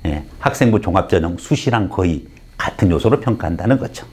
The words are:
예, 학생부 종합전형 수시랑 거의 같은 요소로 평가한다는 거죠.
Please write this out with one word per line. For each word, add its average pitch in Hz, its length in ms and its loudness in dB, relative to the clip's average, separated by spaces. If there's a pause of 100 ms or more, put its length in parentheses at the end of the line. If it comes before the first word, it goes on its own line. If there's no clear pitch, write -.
예, 73 180 -4 (160)
학생부 120 420 2
종합전형 87 560 0
수시랑 117 520 0
거의 85 380 -2 (300)
같은 - 340 0
요소로 110 300 2
평가한다는 107 560 0
거죠. - 360 -8